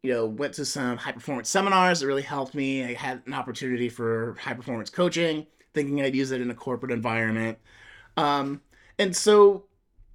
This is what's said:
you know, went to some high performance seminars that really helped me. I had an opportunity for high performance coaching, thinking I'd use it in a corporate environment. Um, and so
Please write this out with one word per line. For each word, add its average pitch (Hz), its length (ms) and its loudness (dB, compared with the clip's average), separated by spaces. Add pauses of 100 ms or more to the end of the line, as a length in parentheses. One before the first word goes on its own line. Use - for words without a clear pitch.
you 131 100 0
know, 113 140 0
went 113 280 -4
to 143 120 -6
some 123 320 -4
high 135 140 -8
performance 123 360 -8
seminars 185 520 4
that 135 60 -2
really 139 140 2
helped 135 340 -6
me. 135 300 -2
I 120 80 -6
had 127 320 -8
an 127 80 -10
opportunity 123 560 -4
for 113 500 -4
high 139 140 -8
performance 123 380 -8
coaching, 165 560 0 (260)
thinking 143 300 -2
I'd 135 120 0
use 131 160 0
it 127 120 -2
in 123 80 -2
a 120 40 -8
corporate 123 380 -6
environment. 113 640 -2 (600)
Um, 143 420 0 (380)
and 196 180 0
so 202 480 8 (500)